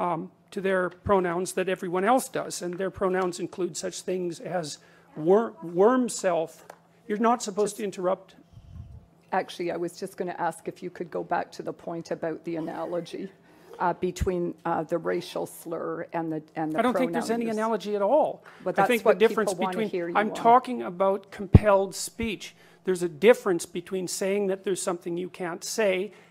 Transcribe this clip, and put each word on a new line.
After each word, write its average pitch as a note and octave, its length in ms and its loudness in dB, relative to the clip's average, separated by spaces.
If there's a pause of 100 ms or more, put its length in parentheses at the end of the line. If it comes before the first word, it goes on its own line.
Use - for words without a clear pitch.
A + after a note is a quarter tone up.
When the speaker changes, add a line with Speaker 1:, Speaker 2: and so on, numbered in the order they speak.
Speaker 1:
um, F3 320 -4 (180)
to G3+ 120 -8
their F#3 280 0
pronouns F3+ 640 0
that F#3 160 -2
everyone F#3 340 -2
else A#3+ 240 4
does, - 360 -6
and F3 160 -6
their F#3+ 100 -4
pronouns F#3 500 -2
include F3 380 -6
such - 240 -8
things F3+ 380 -4
as E3 400 -6 (360)
wor-, G3+ 460 4
worm G#3 480 4
self. E3+ 560 -4 (420)
You're G#3 120 -4
not A#3 240 4
supposed G3+ 300 -2
Speaker 2:
Just - 40 -12
Speaker 1:
to A3+ 60 -6
interrupt. F#3 520 -4 (1000)
Speaker 2:
Actually, F3+ 380 -4
I E3+ 60 -6
was E3+ 220 -6
just F#3 180 -10
gonna F3+ 220 -6
ask E3 280 -4
if - 140 -10
you F3+ 80 -10
could E3+ 220 -10
go F3 120 -6
back F3 300 -4
to - 80 -12
the E3 100 -8
point E3+ 380 -12
about E3 340 -6
the E3+ 120 -6
analogy, E3+ 720 -8 (500)
uh, F3 140 2
between, F3 600 -2 (120)
uh, E3+ 180 0
the E3+ 140 -2
racial E3+ 500 -4
slur E3 640 -8
and E3 180 -4
the, D#3 120 -4 (120)
and D#3+ 160 -4
the D#3 60 0
Speaker 1:
I A#3 60 4
don't B3 120 2
think B3+ 180 0
there's A3+ 140 -2
Speaker 2:
pronoun A#3 140 -2
Speaker 1:
any A3+ 60 -2
Speaker 2:
use. A3 80 -4
Speaker 1:
analogy G#3+ 400 -2
at G3+ 60 -2
all. A3 420 2 (200)
Speaker 2:
But F3 140 -2
Speaker 1:
I G3 60 6
Speaker 2:
that's G3 60 4
Speaker 1:
think A#3+ 160 2
Speaker 2:
what G#3 120 6
Speaker 1:
the A3 100 6
difference G#3 260 2
Speaker 2:
people E3+ 100 -2
wanna F#3 140 -2
Speaker 1:
between, G#3+ 120 -2
Speaker 2:
hear F3 200 -2
you F3 60 -8
Speaker 1:
I'm G#3 140 4
Speaker 2:
on. - 60 -6
Speaker 1:
talking A#3+ 480 6
about G3 480 0
compelled G3 640 6
speech. - 600 -6 (280)
There's F#3 180 0
a F3 80 0
difference F#3 560 4
between F#3 420 -8
saying G3 400 -2
that F#3+ 180 -2
there's F#3 160 -2
something F3 360 -4
you F3+ 120 -6
can't E3+ 340 -8
say G3 480 0 (200)